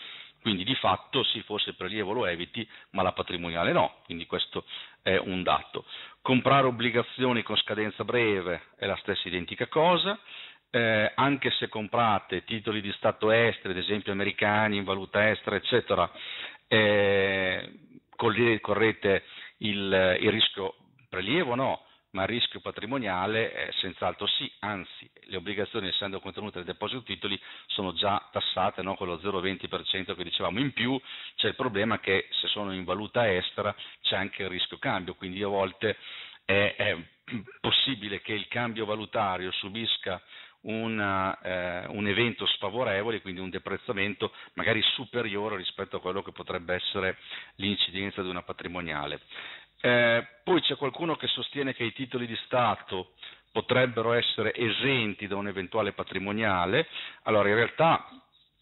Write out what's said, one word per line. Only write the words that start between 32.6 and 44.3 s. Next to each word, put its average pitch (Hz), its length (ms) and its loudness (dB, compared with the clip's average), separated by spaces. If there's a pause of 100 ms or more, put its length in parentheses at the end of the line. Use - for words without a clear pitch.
in 92 100 -6
valuta 104 500 0
estera 98 400 -2 (280)
c'è - 160 0
anche 98 260 -4
il 92 60 -4
rischio 90 300 -6
cambio, 92 360 -4
quindi 95 280 -8
a 101 40 0
volte 98 500 0 (460)
è, 101 340 4
è 101 200 0 (600)
possibile 104 600 0
che - 120 -6
il 101 140 -4
cambio 117 380 -2
valutario 101 680 -2
subisca 101 680 -4 (400)
una, 104 800 0
eh, 90 480 -4
un 104 200 -4
evento 101 380 0
sfavorevole, 104 760 -2
quindi 92 180 -8
un 95 100 -8
deprezzamento 98 840 -4 (200)